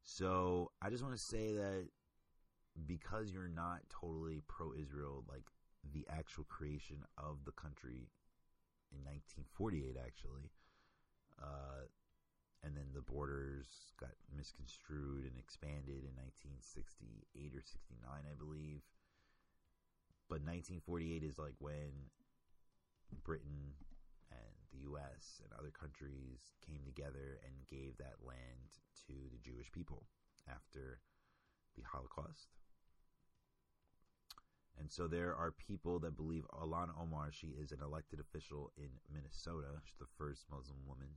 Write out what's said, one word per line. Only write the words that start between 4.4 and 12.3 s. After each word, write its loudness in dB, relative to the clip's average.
pro-Israel, 0
like, -6
the 0
actual 0
creation -2
of -2
the -2
country -4
in -6
nineteen -4
forty-eight, 4
actually, -4
uh, -4